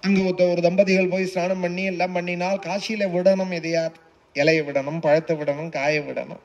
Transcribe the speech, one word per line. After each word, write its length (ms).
அங்க 180
ஒருத்த-, 300
ஒரு 120
தம்பதிகள் 460
போய் 180
ஸ்நானம் 340
பண்ணி 220
எல்லாம் 340
பண்ணினால், 420
காசியில 300
விடணும், 640
எதையாவது 440
இலையை 300
விடணும், 360
பழத்தை 360
விடணும், 320
காயை 320
விடணும். 440